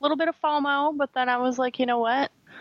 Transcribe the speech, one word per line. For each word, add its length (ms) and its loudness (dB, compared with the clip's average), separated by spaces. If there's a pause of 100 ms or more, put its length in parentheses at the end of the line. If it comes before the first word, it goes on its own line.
little 160 0
bit 120 0
of 120 -6
fomo, 560 0
but 180 -2
then 140 0
I 100 2
was 200 0
like, 200 -2
"You 80 2
know 120 0
what? 320 0 (300)